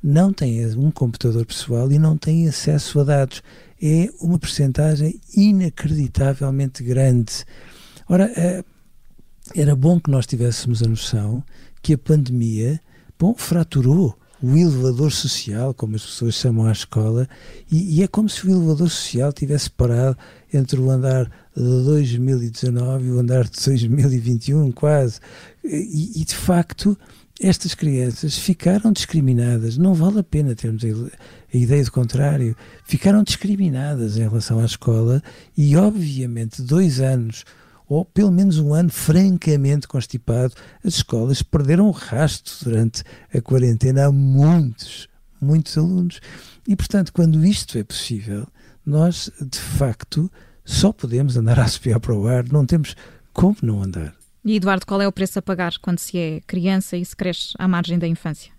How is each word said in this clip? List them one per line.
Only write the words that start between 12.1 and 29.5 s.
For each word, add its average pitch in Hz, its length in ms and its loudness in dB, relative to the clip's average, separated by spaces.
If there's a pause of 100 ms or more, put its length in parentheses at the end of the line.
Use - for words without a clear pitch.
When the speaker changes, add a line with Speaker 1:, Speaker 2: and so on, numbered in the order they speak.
Speaker 1:
bom, 196 180 2
fraturou 151 840 0 (220)
o 131 160 2
elevador 139 540 2
social, 123 640 -4
como 107 220 -6
as 110 60 -6
pessoas - 340 -4
chamam 113 300 0
à 110 60 2
escola, 113 560 -2 (420)
e, 160 280 0
e 185 40 4
é 196 60 0
como 214 200 0
se - 180 -6
o 185 40 2
elevador 165 380 2
social 139 440 -4
tivesse 139 360 -4
parado 123 480 0 (360)
entre 135 260 0
o 127 120 0
andar 131 340 0 (320)
de 127 60 -4 (220)
dois 143 320 2
mil 127 240 0
e 120 80 -4
dezanove 127 580 -2
e 127 40 -2
o 123 80 0
andar 123 260 2
de - 200 -10
dois 135 200 2
mil 135 280 2
e 127 60 2
vinte 117 300 -2
e 139 60 0
um, 147 160 2
quase. 139 480 0 (460)
E, 175 560 -6
e, 160 40 -4
de - 120 -8
facto, 185 600 0 (440)
estas - 340 0
crianças 135 640 -2
ficaram 202 540 0
discriminadas. 120 840 0